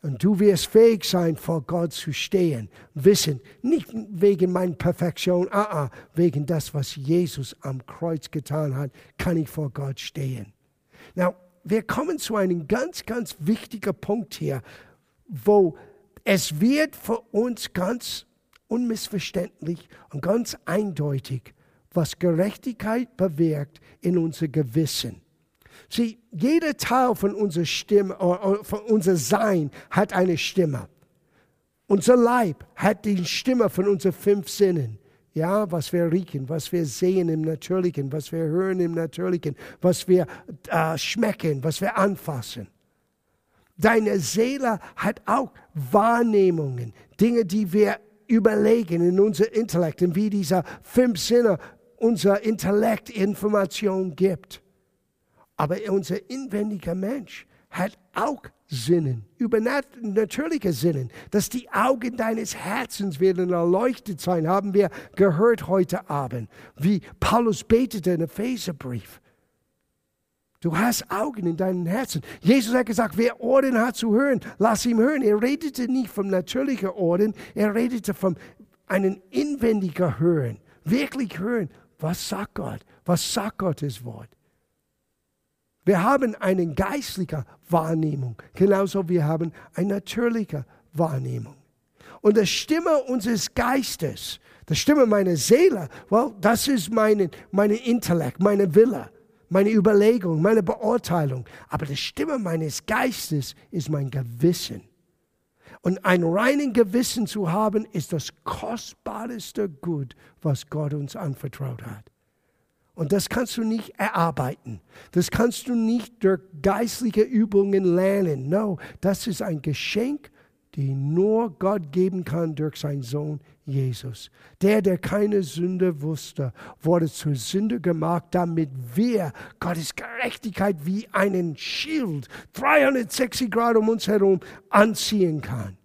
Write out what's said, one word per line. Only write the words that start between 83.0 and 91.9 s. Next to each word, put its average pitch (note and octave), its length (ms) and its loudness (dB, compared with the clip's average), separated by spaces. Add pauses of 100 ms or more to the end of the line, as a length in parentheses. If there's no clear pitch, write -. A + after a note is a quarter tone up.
was - 280 0
sagt G#3 260 -4
Gottes C#3 460 -4
Wort. A2+ 240 -14 (1500)
Wir F3+ 200 2
haben B3 320 2
eine F#3 380 0
geistliche F#3+ 720 -4 (260)
Wahrnehmung, D#3 640 0 (180)
genauso G3 560 2
wir E3+ 160 2
haben D#3+ 260 -2 (220)
eine G3 220 -2
natürliche G#3+ 720 -4 (280)
Wahrnehmung. C3 640 -4 (640)